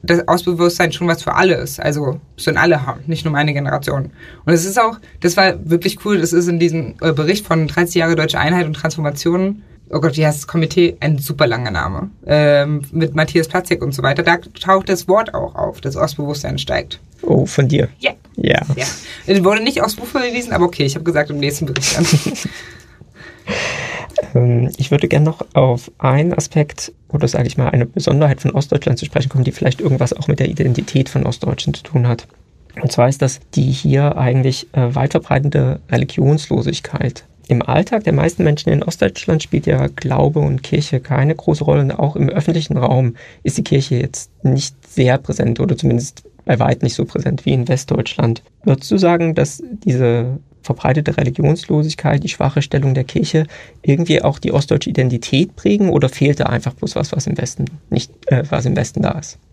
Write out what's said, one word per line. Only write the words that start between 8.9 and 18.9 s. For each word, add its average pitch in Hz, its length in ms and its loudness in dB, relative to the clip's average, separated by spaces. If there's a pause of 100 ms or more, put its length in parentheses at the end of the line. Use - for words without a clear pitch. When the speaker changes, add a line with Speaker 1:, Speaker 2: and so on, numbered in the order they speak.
Speaker 1:
oh - 80 -2
Gott, 139 180 0
wie 156 80 2
heißt 147 140 0
das - 80 -12
Komitee? 165 540 0
Ein 147 180 0
super - 260 0
langer 117 240 -2
Name. 87 400 -4 (160)
Ähm, 147 560 2 (100)
mit 160 220 -2
Matthias 156 340 0
Platzek 180 360 -2
und 139 100 -4
so 135 80 -6
weiter. 135 220 0
Da 170 140 4
taucht - 520 0
das 180 180 -2
Wort 214 280 2
auch - 180 -6
auf, - 280 -6
dass 139 140 -6
Ostbewusstsein - 640 -4
steigt. - 420 -6 (220)
Speaker 2:
Oh, - 240 2
von 135 220 0
dir? - 220 2 (100)
Speaker 1:
Ja. - 140 -2 (240)
Speaker 2:
Ja. - 240 2 (140)
Speaker 1:
Ja. - 100 -6 (420)